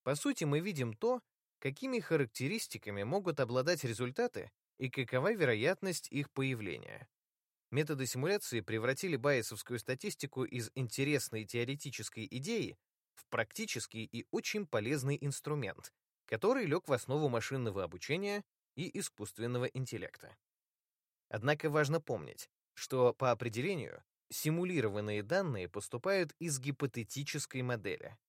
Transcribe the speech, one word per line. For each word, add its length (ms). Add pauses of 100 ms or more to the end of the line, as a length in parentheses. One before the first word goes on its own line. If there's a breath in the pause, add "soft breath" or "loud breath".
По 140
сути, 300
мы 140
видим 340
то, 280 (380)
какими 400
характеристиками 1040
могут 360
обладать 440
результаты 640 (300)
и 100
какова 440
вероятность 760
их 200
появления. 760 (640)
Методы 380
симуляции 540
превратили 560
байесовскую 600
статистику 640
из 300
интересной 720
теоретической 840
идеи 480 (340)
в 140
практический 760
и 260
очень 340
полезный 560
инструмент, 720 (320)
который 400
лег 220
в 60
основу 360
машинного 540
обучения 600 (320)
и 220
искусственного 680
интеллекта. 680 (920)
Однако 420
важно 300
помнить, 500 (240)
что 400
по 180
определению 680 (280)
симулированные 960
данные 440
поступают 720
из 180
гипотетической 1040
модели. 560 (120)